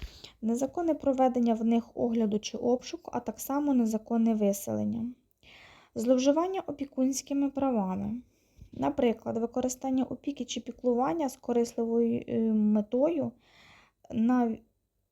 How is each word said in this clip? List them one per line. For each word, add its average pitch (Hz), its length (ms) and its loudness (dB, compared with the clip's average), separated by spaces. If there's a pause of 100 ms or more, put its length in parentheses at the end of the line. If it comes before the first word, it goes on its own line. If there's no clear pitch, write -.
(420)
незаконне 269 520 0
проведення 254 600 2
в 226 120 -2
них 233 280 2
огляду 226 460 0
чи - 180 -10
обшуку, 247 560 -2
а 240 60 -4
так 226 200 -8
само 285 340 0
незаконне 226 640 2
виселення. 214 760 -2 (840)
Зловживання 285 680 2
опікунськими 277 880 -2
правами. 214 720 -2 (500)
Наприклад, 233 640 -2
використання 254 680 -2
опіки 254 420 -8
чи - 140 -8
піклування 254 720 -2
з - 80 -12
корисливою, 233 880 0
е, 233 120 -2 (140)
метою 233 800 2 (760)
на 240 480 2 (540)